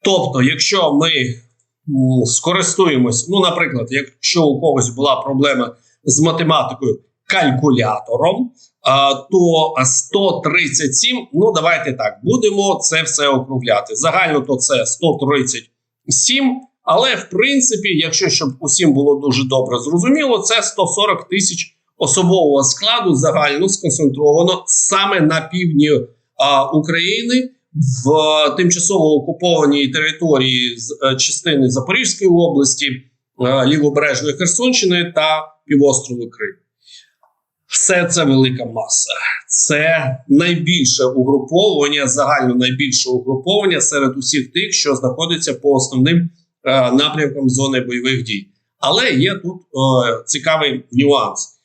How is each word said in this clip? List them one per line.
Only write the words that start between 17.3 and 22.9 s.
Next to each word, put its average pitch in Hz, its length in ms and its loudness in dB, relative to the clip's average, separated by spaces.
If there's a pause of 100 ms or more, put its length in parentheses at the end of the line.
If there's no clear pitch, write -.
якщо 160 320 -2
щоб 143 200 -2 (100)
усім 156 340 0
було 143 260 2
дуже 135 240 0
добре 127 360 -2
зрозуміло, 214 600 0
це 226 240 -2
сто - 240 -2
сорок 202 420 -2
тисяч - 480 -4 (200)
особового 165 680 2
складу 208 520 0